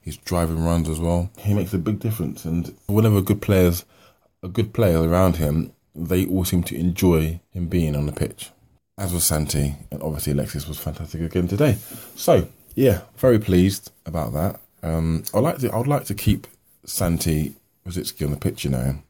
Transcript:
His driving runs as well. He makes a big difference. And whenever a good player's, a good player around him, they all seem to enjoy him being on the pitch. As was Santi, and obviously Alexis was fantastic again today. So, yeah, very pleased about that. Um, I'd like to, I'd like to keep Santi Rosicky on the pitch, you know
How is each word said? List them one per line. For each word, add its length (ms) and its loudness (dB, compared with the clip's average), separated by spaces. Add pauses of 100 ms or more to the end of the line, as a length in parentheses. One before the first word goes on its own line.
His 160 -12
driving 480 -2
runs 240 2
as 100 -4
well. 400 0
He 140 0
makes 220 0
a 40 2
big 220 -2
difference. 460 -6
And 280 -4 (120)
whenever 320 4
a 40 2
good 200 0
player's, 420 4 (580)
a 60 -10
good 240 -2
player 340 4
around 300 4
him, 380 0 (200)
they 320 0
all 200 -2
seem 180 0
to 100 -10
enjoy 680 2 (100)
him 180 -6
being 260 0
on 120 -2
the 60 -4
pitch. 380 -8 (460)
As 160 -6
was 120 -2
Santi, 520 0 (140)
and 120 -10
obviously 300 -4
Alexis 340 -4
was 120 -10
fantastic 420 -8
again 260 0
today. 300 2 (400)
So, 320 2 (260)
yeah, 280 4 (140)
very 220 4
pleased 540 2 (140)
about 260 -4
that. 280 -2 (220)
Um, 420 -2 (100)
I'd 60 2
like 180 0
to, 160 -2
I'd 120 0
like 180 0
to 100 -6
keep 320 0 (400)
Santi 680 0 (320)
Rosicky 380 -8
on 60 -2
the 80 -4
pitch, 260 -4
you 60 -2
know 280 -2 (120)